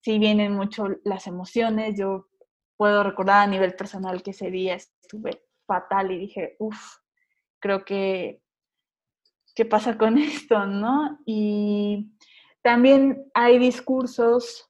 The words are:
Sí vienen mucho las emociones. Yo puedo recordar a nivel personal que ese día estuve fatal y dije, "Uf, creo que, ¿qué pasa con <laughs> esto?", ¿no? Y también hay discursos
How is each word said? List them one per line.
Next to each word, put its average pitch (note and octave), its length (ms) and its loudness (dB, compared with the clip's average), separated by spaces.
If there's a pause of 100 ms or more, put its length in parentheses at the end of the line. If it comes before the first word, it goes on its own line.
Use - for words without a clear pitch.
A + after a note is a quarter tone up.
Sí G#3+ 160 0
vienen G#3 360 2
mucho G3+ 320 -6 (180)
las F#3+ 220 -6
emociones. G#3+ 720 -4
Yo G3 300 -6 (480)
puedo G#3 260 2
recordar G3 420 2
a G#3 60 0
nivel F#3+ 240 0
personal F#3 480 -10
que G3 100 -12
ese F#3 180 -10
día F#3 260 -4
estuve - 680 -14 (240)
fatal F#3+ 460 -4
y F3+ 60 -6
dije, F#3+ 420 -10
"Uf, G#3+ 180 -8 (840)
creo G3 240 -2
que, F#3+ 580 -6 (1120)
¿qué C#4 100 0
pasa A3 340 -2
con A3 200 2
<laughs> - 0 -
esto?", A#3 480 0
¿no? A#3+ 600 -2
Y G#3 840 -2 (500)
también C4+ 600 6 (100)
hay A#3+ 240 6
discursos B3 1120 0